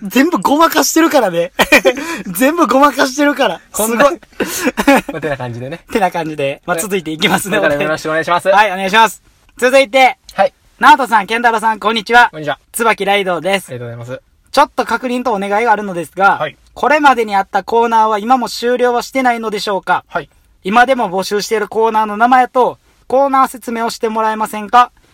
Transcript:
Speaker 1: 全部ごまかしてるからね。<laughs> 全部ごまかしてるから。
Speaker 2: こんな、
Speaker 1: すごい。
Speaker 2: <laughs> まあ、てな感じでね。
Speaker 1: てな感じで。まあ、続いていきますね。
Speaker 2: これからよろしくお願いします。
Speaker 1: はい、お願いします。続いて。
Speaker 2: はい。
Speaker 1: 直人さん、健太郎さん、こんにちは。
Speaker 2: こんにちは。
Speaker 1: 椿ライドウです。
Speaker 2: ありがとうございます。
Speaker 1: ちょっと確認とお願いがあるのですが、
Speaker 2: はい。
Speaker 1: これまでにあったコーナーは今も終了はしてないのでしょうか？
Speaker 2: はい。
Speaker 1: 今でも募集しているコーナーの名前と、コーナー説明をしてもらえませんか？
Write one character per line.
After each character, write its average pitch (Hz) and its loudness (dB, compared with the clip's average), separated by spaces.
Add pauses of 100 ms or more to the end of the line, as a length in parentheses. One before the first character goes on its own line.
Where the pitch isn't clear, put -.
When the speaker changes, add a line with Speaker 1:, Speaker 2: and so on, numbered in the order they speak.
Speaker 1:
全 247 2
部 330 -2
ご 269 0
ま 320 4
か 302 0
し - -4
て 320 4
る 330 4
か 294 4
ら 214 2
ね。 170 -4 (400)
<laughs> 277 -8
全 262 2
部 339 2
ご 240 2
ま 285 4
か 277 0
し 254 -8
て 294 2
る 294 0
か 262 0
ら。 165 -8 (120)
Speaker 2:
こ 214 -2
ん 233 -2
な、 285 4
Speaker 1:
す 285 6
ご 339 -6
い。 - -16 (520)
Speaker 2:
<laughs> 240 0
ま 160 -8
あ、 - -14
て 156 -6
な 139 -4
感 123 -8
じ 117 -10
で 127 -10
ね。 165 -14 (100)
Speaker 1:
て 233 -2
な 185 0
感 165 -6
じ 151 -10
で。 143 -4
ま 175 -4
あ、 - -8
続 202 -6
い 185 -4
て 156 -8
い 156 -8
き 156 0
ま 180 2
す 185 -4
ね。 208 -2
Speaker 2:
こ 196 0
れ 156 2
か 143 -2
ら 147 -2
よ 151 -4
ろ 156 -4
し - -12
く 156 -6
お 156 -2
願 160 -2
い - -4
し 160 -6
ま 175 2
す。 180 -6
Speaker 1:
は 196 4
い、 202 -2
お 180 -6
願 190 -4
い - -2
し 185 -2
ま 226 4
す。 - -18 (360)
続 254 2
い 269 4
て。 262 2 (160)
Speaker 2:
は 202 2
い。 - -2 (260)
Speaker 1:
直 269 8
人 269 -2
さ 214 2
ん、 190 -6
健 226 -2
太 240 2
郎 220 0
さ 220 -2
ん、 202 -16
こ 202 -2
ん 226 -2
に 220 -6
ち 233 -4
は。 240 6
Speaker 2:
こ 156 -14
ん - -12
に 151 -8
ち 143 -6
は。 135 -4 (140)
Speaker 1:
椿 220 -2
ラ 196 0
イ 196 -2
ド 180 -2
ウ - -12
で 190 -2
す。 - -18
Speaker 2:
あ 135 -14
り 123 -12
が 120 -12
と 117 -14
う 120 -16
ご 117 -14
ざ 123 -12
い - -10
ま - -14
す。 - -16 (300)
Speaker 1:
ち - 0
ょ 285 6
っ 277 -2
と 247 -2
確 233 -4
認 247 -4
と 247 -2
お 196 -2
願 202 -2
い 240 -2
が 233 2
あ 214 4
る 202 -6
の 202 -8
で 170 -6
す - -20
が、 185 2
Speaker 2:
は 151 -6
い。 131 -14 (160)
Speaker 1:
こ - -2
れ 302 2
ま 285 6
で 233 0
に 208 -6
あ 196 0
っ 196 -4
た 190 -2
コ 233 0
ー 233 0
ナ 226 2
ー - 4
は 220 0
今 233 2
も 233 -4
終 240 -2
了 247 0
は 233 -2
し - -16
て 269 -4
な 247 2
い 233 -6
の 226 -6
で 202 -6
し 185 -8
ょ 196 -2
う 180 -6
か？ 175 -2
Speaker 2:
は 170 -8
い。 143 -18 (340)
Speaker 1:
今 226 4
で 262 0
も 233 -2
募 185 -4
集 208 -4
し - -8
て 220 -2
い - 0
る 208 -4
コ 220 0
ー 226 0
ナ 220 0
ー - -2
の 208 -6
名 233 4
前 254 4
と、 226 0 (280)
コ 269 2
ー 277 0
ナ 269 2
ー - -4
説 240 -12
明 226 -4
を 233 -2
し - -14
て 233 -2
も 220 -4
ら 220 0
え 220 -6
ま 220 -4
せ 214 -10
ん 202 -12
か？ 240 4 (220)